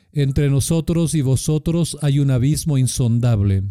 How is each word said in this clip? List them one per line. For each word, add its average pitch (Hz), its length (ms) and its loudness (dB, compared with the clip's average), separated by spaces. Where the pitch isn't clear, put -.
entre 143 380 0
nosotros 160 680 0
y 160 60 0
vosotros 151 800 -2
hay 143 180 0
un 139 120 2
abismo 139 480 0
insondable. 117 920 2